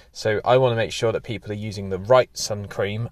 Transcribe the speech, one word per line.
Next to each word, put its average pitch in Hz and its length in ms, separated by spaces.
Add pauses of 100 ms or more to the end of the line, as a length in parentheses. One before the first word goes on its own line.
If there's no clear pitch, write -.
(120)
So 107 340
I 123 120
wanna 127 180
make 113 160
sure 113 200
that 92 120
people 104 280
are 104 40
using 104 340
the 95 100
right 120 380
sun 104 300
cream 107 440